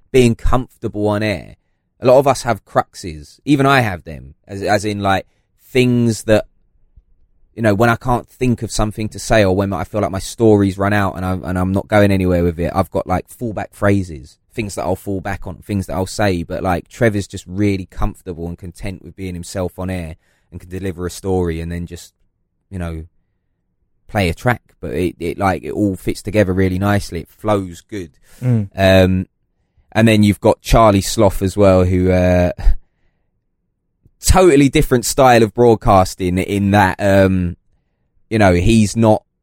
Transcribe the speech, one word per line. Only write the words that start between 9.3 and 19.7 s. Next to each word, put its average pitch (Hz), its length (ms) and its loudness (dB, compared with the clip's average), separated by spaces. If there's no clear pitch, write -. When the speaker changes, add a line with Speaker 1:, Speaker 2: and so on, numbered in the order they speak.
Speaker 1:
or 92 100 2
when 98 180 -2
I 87 120 -6
feel 107 160 -6
like 98 100 -4
my 95 80 -6
story's 101 600 2
run 98 140 0
out 101 240 -2
and 92 80 -8
I'm, 92 200 -4
and 90 140 -4
I'm 90 140 -2
not 98 160 -2
going 104 220 4
anywhere 90 320 0
with 87 160 -2
it, 85 160 -4
I've 92 160 -2
got, - 160 -6
like, 90 220 -4
fallback 104 440 -12
phrases, 90 680 -4
things 104 220 -10
that 90 100 -6
I'll 90 120 -4
fall 98 240 -8
back 95 260 -10
on, 92 100 -12
things 98 300 -6
that 78 80 -8
I'll 95 120 -4
say. 95 360 -2
But, 87 200 -10
like, 90 260 -4
Trevor's 104 380 -2
just - 200 -16
really 95 400 -4
comfortable 90 600 -8
and 87 80 -12
content 92 460 -14
with 85 120 -20
being 95 200 -12
himself 90 440 -8